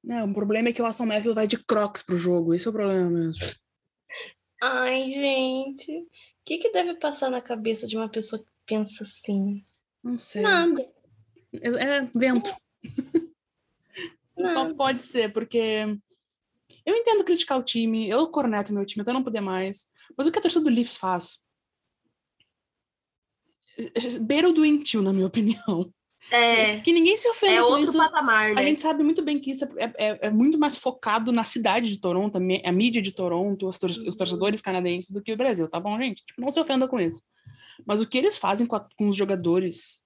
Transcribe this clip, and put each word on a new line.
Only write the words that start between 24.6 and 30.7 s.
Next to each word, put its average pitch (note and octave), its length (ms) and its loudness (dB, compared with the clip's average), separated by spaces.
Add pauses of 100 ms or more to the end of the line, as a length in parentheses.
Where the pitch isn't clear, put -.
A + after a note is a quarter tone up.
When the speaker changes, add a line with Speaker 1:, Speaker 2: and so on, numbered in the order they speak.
Speaker 1:
na F#3+ 120 2
minha F#3+ 140 2
opinião. G3+ 640 0 (400)
Speaker 3:
É. A#3 420 4
Speaker 1:
Assim, G#3+ 80 -6
que E4 120 2
ninguém F4 240 6
se A#4 120 2
ofenda G#4 240 4
Speaker 3:
É - 60 6
Speaker 1:
com A#3+ 80 6
Speaker 3:
outro C#4+ 160 6
Speaker 1:
isso. D#4+ 140 2
Speaker 3:
patamar, B3+ 580 4
né? C4+ 60 4
Speaker 1:
A - 20 4
gente D4+ 180 2
sabe D#4 220 0
muito E4 180 2
bem D4 180 -2
que C4+ 120 -6
isso C4+ 120 -4 (140)
é, A3+ 200 -4
é, G#3+ 300 -2
é - 40 0
muito C4+ 260 4
mais D4 180 2